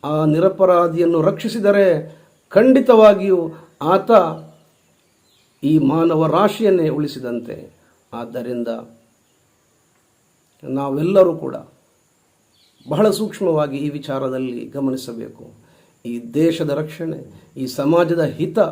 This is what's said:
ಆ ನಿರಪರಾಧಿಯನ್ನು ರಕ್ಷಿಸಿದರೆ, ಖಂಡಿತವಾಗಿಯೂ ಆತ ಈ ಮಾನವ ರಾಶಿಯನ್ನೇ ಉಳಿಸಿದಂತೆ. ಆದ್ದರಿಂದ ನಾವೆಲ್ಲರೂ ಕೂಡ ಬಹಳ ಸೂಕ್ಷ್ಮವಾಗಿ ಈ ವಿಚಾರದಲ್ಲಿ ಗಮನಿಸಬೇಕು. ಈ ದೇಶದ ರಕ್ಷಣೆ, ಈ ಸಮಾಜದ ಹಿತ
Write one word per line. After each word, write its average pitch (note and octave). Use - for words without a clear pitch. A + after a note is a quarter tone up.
ಆ D3+
ನಿರಪರಾಧಿಯನ್ನು E3+
ರಕ್ಷಿಸಿದರೆ, G3+
ಖಂಡಿತವಾಗಿಯೂ G#3
ಆತ F#3+
ಈ D#3
ಮಾನವ D#3+
ರಾಶಿಯನ್ನೇ F#3+
ಉಳಿಸಿದಂತೆ. B2+
ಆದ್ದರಿಂದ A#2+
ನಾವೆಲ್ಲರೂ D3
ಕೂಡ B2+
ಬಹಳ F3+
ಸೂಕ್ಷ್ಮವಾಗಿ D3+
ಈ C#3+
ವಿಚಾರದಲ್ಲಿ C3
ಗಮನಿಸಬೇಕು. B2+
ಈ A#2
ದೇಶದ D#3+
ರಕ್ಷಣೆ, D3+
ಈ C3
ಸಮಾಜದ E3
ಹಿತ D#3